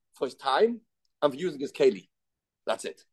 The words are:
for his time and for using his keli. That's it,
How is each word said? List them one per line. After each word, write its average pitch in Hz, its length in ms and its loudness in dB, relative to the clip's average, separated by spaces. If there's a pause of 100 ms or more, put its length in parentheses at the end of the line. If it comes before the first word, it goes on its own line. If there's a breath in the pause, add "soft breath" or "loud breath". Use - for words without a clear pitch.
(140)
for 139 120 -4
his 120 100 -10
time 208 440 2 (400)
and 147 120 2
for 131 60 -12
using 160 220 -6
his 139 120 -8
keli. 113 360 2 (580)
That's - 180 -4
it, - 180 -12 (100)